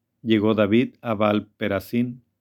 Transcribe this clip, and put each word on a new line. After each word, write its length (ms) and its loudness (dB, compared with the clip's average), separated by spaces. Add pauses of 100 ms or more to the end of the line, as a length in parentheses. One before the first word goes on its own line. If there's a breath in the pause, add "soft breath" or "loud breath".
(220)
llegó 320 2
David 480 2
a 140 -6
Baal 320 0 (100)
Perasín. 680 -4 (180)